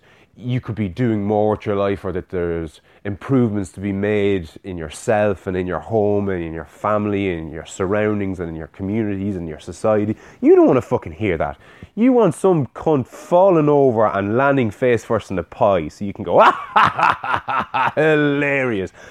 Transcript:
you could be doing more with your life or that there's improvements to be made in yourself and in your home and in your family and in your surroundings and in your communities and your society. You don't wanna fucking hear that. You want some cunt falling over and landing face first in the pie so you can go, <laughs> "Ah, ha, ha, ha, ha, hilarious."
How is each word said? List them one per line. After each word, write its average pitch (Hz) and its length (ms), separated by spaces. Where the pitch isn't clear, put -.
you 123 240
could 117 140
be 101 160
doing 110 340
more 107 280
with 104 120
your 104 120
life 101 280
or 95 80
that 87 180
there's 85 520
improvements 104 680
to - 80
be 101 120
made 101 580
in 90 160
yourself 104 680
and 92 100
in 92 120
your 85 120
home 104 480
and 92 140
in 80 120
your 80 120
family 104 640
and 82 180
in 73 40
your 78 140
surroundings 101 720
and 85 100
in 82 60
your 80 140
communities 101 680
and 85 120
your 76 120
society. 107 580
You 311 140
don't 349 100
wanna 143 160
fucking - 300
hear 90 260
that. 73 220
You 247 200
want 220 200
some 170 340
cunt 147 380
falling 175 640
over 127 380
and 101 280
landing 135 360
face 120 340
first 110 240
in 98 60
the 87 80
pie 92 460
so - 140
you 98 100
can 107 100
go, 90 160
<laughs> - 20
"Ah, 247 100
ha, - 380
ha, 131 560
ha, 127 260
ha, 127 240
hilarious." 143 960